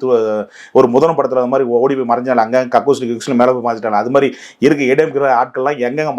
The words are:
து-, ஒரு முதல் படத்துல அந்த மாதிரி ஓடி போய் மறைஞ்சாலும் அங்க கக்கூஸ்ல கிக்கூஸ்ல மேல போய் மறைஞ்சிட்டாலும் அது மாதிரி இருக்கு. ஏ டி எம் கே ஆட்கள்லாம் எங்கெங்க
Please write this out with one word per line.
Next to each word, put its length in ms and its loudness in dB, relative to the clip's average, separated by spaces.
து-, 400 0
ஒரு 180 6
முதல் 220 2
படத்துல 240 0
அந்த 120 -2
மாதிரி 140 0
ஓடி 160 0
போய் 140 -2
மறைஞ்சாலும் 340 0
அங்க 140 0
கக்கூஸ்ல 340 0
கிக்கூஸ்ல 320 -4
மேல 140 4
போய் 120 -6
மறைஞ்சிட்டாலும் 360 -2
அது 140 -4
மாதிரி 120 2
இருக்கு. 240 2
ஏ 80 2
டி 80 4
எம் 80 -8
கே 240 0
ஆட்கள்லாம் 480 -2
எங்கெங்க 320 -4